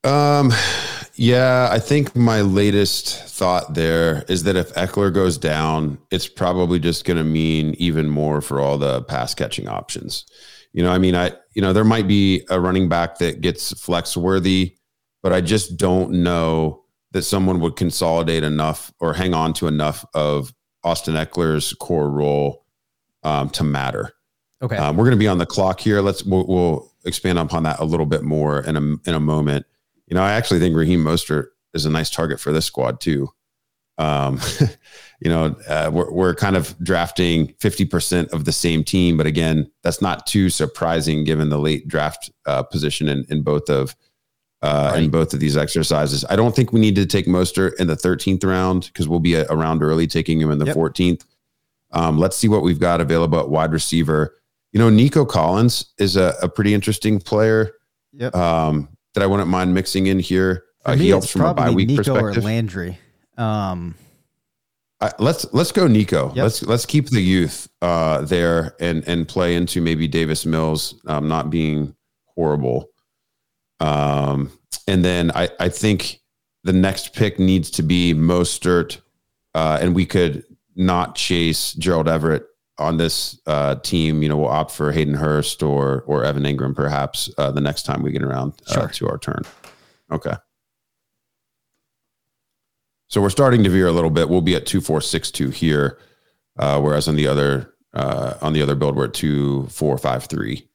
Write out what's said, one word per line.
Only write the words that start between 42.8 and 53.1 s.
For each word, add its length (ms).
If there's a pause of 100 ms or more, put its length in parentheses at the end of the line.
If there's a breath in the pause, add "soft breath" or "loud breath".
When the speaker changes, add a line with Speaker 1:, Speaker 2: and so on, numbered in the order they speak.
Speaker 1:
in, 220
in 120
both 260
of, 280 (640)
uh, 320
Speaker 2:
Right. 100
Speaker 1:
in 60
both 240
of 60
these 180
exercises. 720
I 60
don't 200
think 160
we 80
need 180
to 100
take 180
Mostert 540
in 80
the 80
thirteenth 480
round 500
'cause 140
we'll 120
be 140
a, 160
a 60
round 260
early 240
taking 340
him 120
in 80
the 80
Speaker 2:
Yep. 80
Speaker 1:
fourteenth. 500 (680)
Um, 260
let's 180
see 100
what 140
we've 180
got 220
available 380